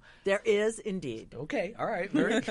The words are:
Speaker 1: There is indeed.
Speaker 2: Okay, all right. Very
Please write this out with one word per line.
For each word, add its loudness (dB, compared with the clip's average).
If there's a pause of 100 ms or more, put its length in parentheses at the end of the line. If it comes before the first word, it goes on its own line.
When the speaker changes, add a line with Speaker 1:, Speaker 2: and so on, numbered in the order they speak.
(240)
Speaker 1:
There 4
is 4
indeed. -4
Speaker 2:
Okay, -2
all 0
right. -2
Very 2 (100)